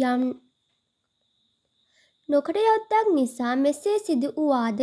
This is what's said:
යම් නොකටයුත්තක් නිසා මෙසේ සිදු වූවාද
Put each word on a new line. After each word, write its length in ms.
යම් 160
නොකටයුත්තක් 800
නිසා 460
මෙසේ 420
සිදු 320
වූවාද 520